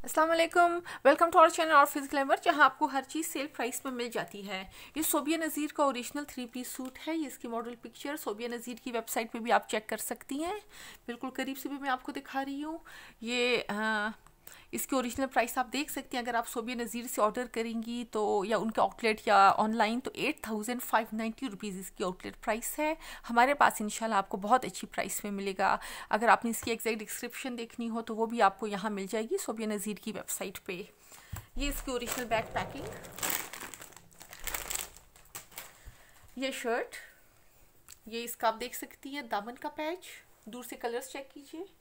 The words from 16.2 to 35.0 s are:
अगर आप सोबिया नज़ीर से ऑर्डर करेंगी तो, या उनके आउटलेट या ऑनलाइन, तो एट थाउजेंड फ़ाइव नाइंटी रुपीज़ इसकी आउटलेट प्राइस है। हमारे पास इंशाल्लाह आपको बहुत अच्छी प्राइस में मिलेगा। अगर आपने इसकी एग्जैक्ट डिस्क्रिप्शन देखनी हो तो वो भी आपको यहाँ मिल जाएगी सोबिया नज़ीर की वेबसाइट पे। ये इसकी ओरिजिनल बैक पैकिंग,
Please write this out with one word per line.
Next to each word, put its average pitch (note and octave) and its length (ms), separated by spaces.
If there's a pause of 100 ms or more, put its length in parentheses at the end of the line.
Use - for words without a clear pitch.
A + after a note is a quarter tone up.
अगर A#3+ 120
आप A#3 100
सोबिया A#3+ 300
नज़ीर A#3 320
से - 140
ऑर्डर G#3+ 260
करेंगी A#3 560
तो, G#3+ 400
या G#3+ 140
उनके G#3+ 240
आउटलेट G#3+ 460
या G3 240
ऑनलाइन, A3 480
तो - 160
एट B3 320
थाउजेंड A3 340
फ़ाइव A3+ 320
नाइंटी A3+ 340
रुपीज़ G3+ 320
इसकी G3 240
आउटलेट F#3 320
प्राइस - 440
है। D#4 180 (300)
हमारे A#3+ 260
पास A#3 280
इंशाल्लाह G#3+ 380
आपको G3 180
बहुत G#3 280
अच्छी - 220
प्राइस - 380
में G#3 60
मिलेगा। G3 480 (320)
अगर G#3+ 180
आपने A3+ 220
इसकी A#3 200
एग्जैक्ट A3+ 280
डिस्क्रिप्शन A#3+ 560
देखनी A#3 320
हो A3+ 140
तो A3+ 140
वो A3 120
भी A#3 120
आपको G3+ 280
यहाँ G3+ 240
मिल G3 160
जाएगी A3+ 300
सोबिया A3+ 300
नज़ीर G#3 320
की - 120
वेबसाइट - 460
पे। F#3 200 (800)
ये C4+ 120
इसकी - 220
ओरिजिनल A#3+ 340
बैक A3 200
पैकिंग, - 420 (3500)